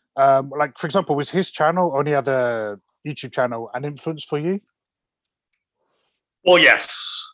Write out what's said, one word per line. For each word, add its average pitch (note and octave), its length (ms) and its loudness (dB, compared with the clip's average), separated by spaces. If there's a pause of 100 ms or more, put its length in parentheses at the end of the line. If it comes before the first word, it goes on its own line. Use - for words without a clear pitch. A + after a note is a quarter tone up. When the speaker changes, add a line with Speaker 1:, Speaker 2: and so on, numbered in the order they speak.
(160)
Speaker 1:
Um, C3+ 340 4
like, D3 260 -4
for - 100 -8
example, D3 280 0
was C#3+ 160 -2
his F#3 220 -2
channel E3+ 420 0
only C#3+ 200 0
other A#2+ 640 -2 (280)
YouTube C#3 260 -10
channel A#2+ 420 -4
an C3 100 -8
influence D3 400 -8
for D3+ 140 -6
you? F#3 220 -4 (1900)
Speaker 2:
Oh, F3+ 100 8
yes. - 760 2